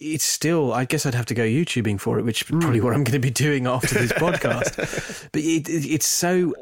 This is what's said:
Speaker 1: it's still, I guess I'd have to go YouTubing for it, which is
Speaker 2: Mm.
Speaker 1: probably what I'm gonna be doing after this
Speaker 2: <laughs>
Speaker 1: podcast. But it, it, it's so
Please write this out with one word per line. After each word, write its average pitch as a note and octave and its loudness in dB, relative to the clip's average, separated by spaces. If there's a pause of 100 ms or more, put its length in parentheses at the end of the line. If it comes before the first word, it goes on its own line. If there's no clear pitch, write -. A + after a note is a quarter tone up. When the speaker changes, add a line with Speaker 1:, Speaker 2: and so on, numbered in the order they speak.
Speaker 1:
it's D#3 -4
still, D3+ 0
I B2+ 0
guess D3 -2
I'd B2+ -2
have A#2+ -2
to A#2 -2
go A#2 0
YouTubing A2+ 0
for - 0
it, A2 0
which A#2 -2
is - -10
Speaker 2:
Mm. D#3+ 2
Speaker 1:
probably A#2+ 4
what A#2+ 2
I'm D3 2
gonna B2 2
be C3 0
doing C3+ 2
after B2+ 0
this A#2+ 2
Speaker 2:
<laughs> - 0
Speaker 1:
podcast. - -2
But D#3 -2
it, D#3+ 0
it, D3+ -2
it's D3 0
so F3 2